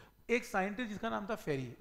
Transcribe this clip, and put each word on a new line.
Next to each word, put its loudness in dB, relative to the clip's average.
एक 4
scientist 0
जिसका -2
नाम -2
था 2
Ferry, -2